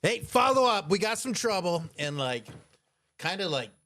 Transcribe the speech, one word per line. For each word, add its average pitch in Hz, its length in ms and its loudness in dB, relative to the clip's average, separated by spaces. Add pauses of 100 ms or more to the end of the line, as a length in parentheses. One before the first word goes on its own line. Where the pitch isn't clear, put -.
Hey, 220 180 0
follow 254 460 4
up, 202 240 2
we 196 80 4
got 214 200 0
some 262 140 -6
trouble, 180 500 0 (160)
and, 147 200 -4
like, 127 280 -2 (720)
kinda, 185 300 -4
like 131 220 -2 (160)